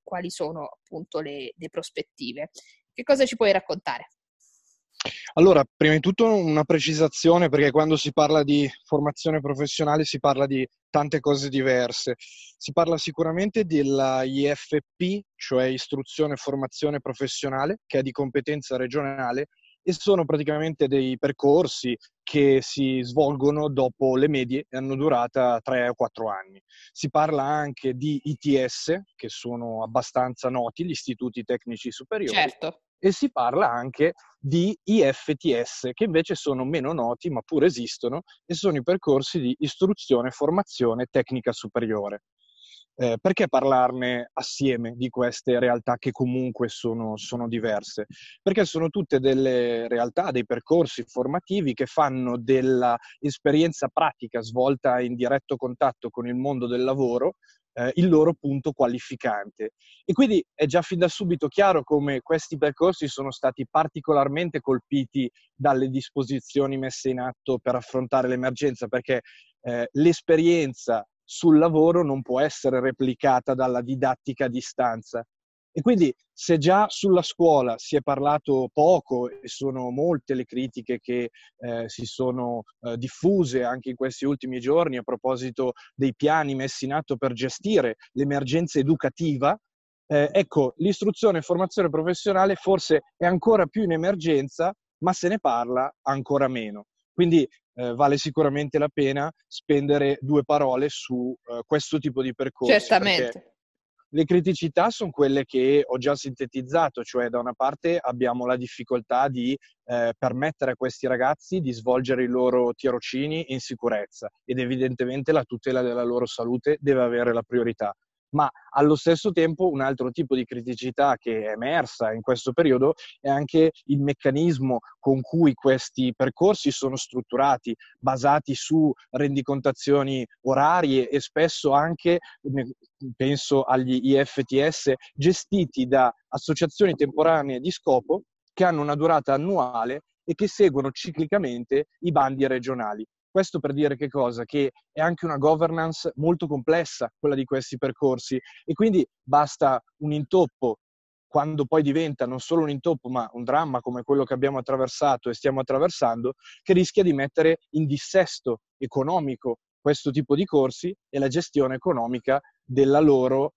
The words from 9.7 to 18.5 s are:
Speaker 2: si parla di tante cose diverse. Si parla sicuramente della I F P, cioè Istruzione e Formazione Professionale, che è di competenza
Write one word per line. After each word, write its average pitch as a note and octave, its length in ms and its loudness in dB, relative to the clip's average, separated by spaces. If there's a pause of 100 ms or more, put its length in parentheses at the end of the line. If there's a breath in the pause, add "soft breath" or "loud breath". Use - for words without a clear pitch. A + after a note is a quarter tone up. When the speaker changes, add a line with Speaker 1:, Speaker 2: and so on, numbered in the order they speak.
Speaker 2:
si C#3+ 160 -4
parla C#3 280 2
di C3+ 200 -2 (220)
tante D3 300 0
cose C#3+ 300 0
diverse. B2+ 680 0
Si - 540 -16
parla E3 260 2
sicuramente E3+ 680 -2
della C3+ 580 0
I C#3 280 0
F D3 260 -4 (180)
P, F#3+ 260 -4 (140)
cioè B2+ 300 -2
Istruzione C#3 680 -4
e C3 40 -6
Formazione C#3 640 -4
Professionale, C3+ 840 -6
che - 140 -2
è - 20 4
di C3 100 -6
competenza C#3 640 -4